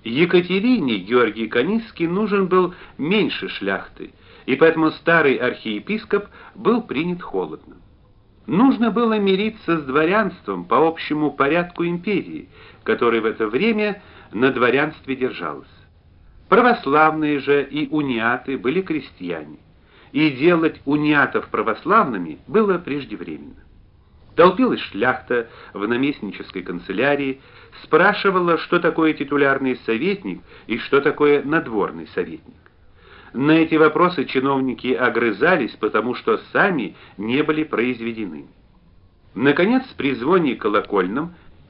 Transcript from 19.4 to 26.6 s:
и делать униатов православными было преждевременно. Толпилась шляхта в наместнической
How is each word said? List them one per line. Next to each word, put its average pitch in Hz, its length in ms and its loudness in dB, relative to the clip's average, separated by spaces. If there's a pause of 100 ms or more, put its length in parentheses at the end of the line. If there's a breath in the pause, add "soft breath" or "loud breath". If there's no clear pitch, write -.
и 151 200 2
делать 160 540 2
униатов 147 640 2
православными 110 1000 -2
было 190 300 2
преждевременно. 131 840 -10 (720)
Толпилась 185 460 4
шляхта 120 680 -2 (260 loud breath)
в 101 140 -4
наместнической 113 760 -4